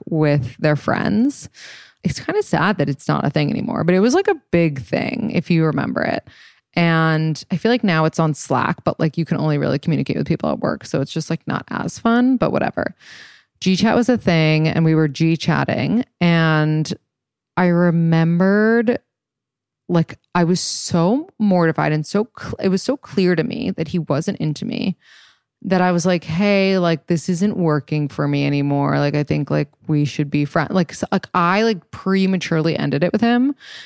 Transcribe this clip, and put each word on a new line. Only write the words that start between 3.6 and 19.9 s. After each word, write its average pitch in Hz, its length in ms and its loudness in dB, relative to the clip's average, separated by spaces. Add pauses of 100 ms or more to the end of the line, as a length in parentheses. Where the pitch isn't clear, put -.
but 175 100 4
it 185 60 4
was, 247 140 4
like, 381 120 2
a 359 140 0 (100)
big 156 320 2
thing - 500 -4
if - 180 -2
you 160 140 2
remember - 380 -2
it. - 240 -4 (480)
And 160 760 0
I 185 60 -2
feel 220 140 0
like 240 140 0
now 160 220 2
it's - 120 -4
on 156 160 2
Slack, - 480 -2
but, - 160 -2
like, 160 180 -2
you 165 80 -2
can - 120 -4
only 147 220 0
really 139 200 -2
communicate 143 380 -2
with 151 100 -4
people 156 240 -2
at - 80 -4
work. - 260 -6
So 151 160 -4
it's - 120 -6
just, - 180 -6
like, - 160 -8
not - 220 -6
as - 300 -8
fun, 240 400 2
but 160 120 0
whatever. - 440 -2 (640)
G 190 160 2
chat 220 180 2
was 240 140 2
a 240 100 2
thing 156 480 2
and 165 180 0
we 160 120 4
were 156 100 4
G 160 300 0
chatting. 156 680 0 (160)
And 156 720 2 (640)
I 180 100 4
remembered, 175 1300 2 (920)
like, 170 300 0 (160)